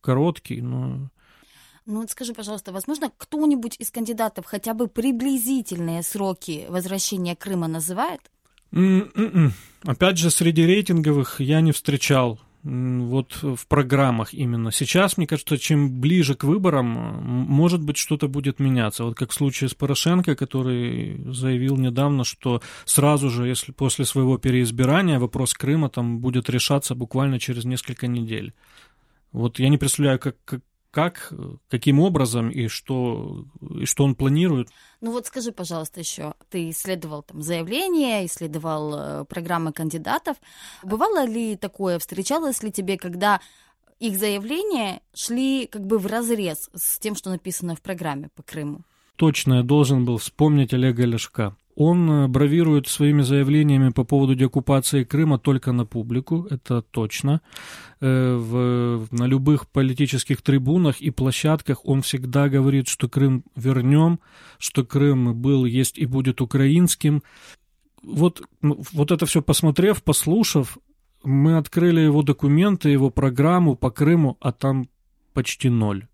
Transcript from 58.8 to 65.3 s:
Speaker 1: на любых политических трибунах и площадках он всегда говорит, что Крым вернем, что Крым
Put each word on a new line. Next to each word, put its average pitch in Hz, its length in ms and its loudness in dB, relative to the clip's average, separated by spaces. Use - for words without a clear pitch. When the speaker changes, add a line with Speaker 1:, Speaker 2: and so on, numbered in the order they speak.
Speaker 1:
на 120 160 -2
любых 135 420 2
политических 131 760 0
трибунах 143 580 2
и - 80 -2
площадках 135 720 -2
он 135 200 0
всегда 135 440 0
говорит, 135 400 2
что - 220 -4
Крым 135 340 2
вернем, 135 640 4
что - 240 -2
Крым 131 500 2